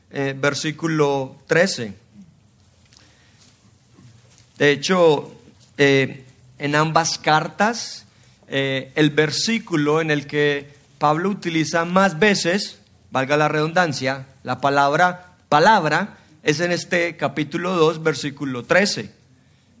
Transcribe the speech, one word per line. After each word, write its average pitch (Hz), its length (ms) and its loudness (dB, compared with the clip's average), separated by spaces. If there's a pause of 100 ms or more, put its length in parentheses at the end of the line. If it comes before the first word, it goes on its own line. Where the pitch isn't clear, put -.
(120)
eh, 139 280 -4
versículo 143 960 -2 (120)
trece. 160 480 0 (2500)
De 143 140 4
hecho, 160 640 0 (420)
eh, 139 460 2 (360)
en 147 160 -2
ambas 160 420 0
cartas, 165 880 -2 (420)
eh, 135 480 -4
el 156 140 4
versículo 156 880 0
en 160 100 -2
el 143 180 -2
que 143 480 -2 (240)
Pablo 156 300 0
utiliza 165 540 -2
más 180 360 2
veces, 196 600 0 (320)
valga 131 240 0
la 151 140 2
redundancia, 151 760 -2 (160)
la 123 180 -6
palabra 143 760 2 (140)
palabra, 170 680 2 (220)
es 151 200 -2
en 175 100 0
este 170 460 -2
capítulo 160 580 -4
dos, 160 260 2
versículo 139 640 -4
trece. 170 540 0 (640)